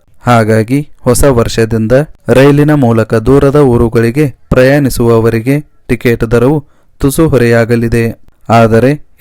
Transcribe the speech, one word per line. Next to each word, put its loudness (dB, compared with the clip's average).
ಹಾಗಾಗಿ 0
ಹೊಸ 0
ವರ್ಷದಿಂದ -2
ರೈಲಿನ 2
ಮೂಲಕ 0
ದೂರದ 0
ಊರುಗಳಿಗೆ 0
ಪ್ರಯಾಣಿಸುವವರಿಗೆ 0
ಟಿಕೆಟ್ -2
ದರವು 0
ತುಸು 0
ಹೊರೆಯಾಗಲಿದೆ. -2
ಆದರೆ 2